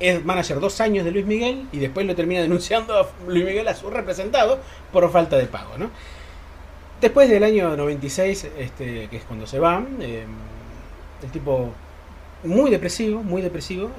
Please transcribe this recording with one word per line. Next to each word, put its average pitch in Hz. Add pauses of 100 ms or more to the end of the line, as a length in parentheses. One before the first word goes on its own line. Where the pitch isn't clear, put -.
Es 175
manager 170
dos 196
años 208
de 170
Luis 196
Miguel 240
y 147
después 139
lo 180
termina 170
denunciando 202
a 190 (180)
Luis 180
Miguel, 208
a 190
su -
representado, 220 (320)
por 175
falta 165
de 127
pago, 110
¿no? 208 (1120)
Después 254
del 208
año 185
noventa 143
y 135
seis, 185 (120)
este, 120
que 117
es -
cuando 110
se 135
va, 175 (160)
eh, 113 (960)
el 127
tipo 131 (680)
muy 233
depresivo, 214
muy 185
depresivo, 180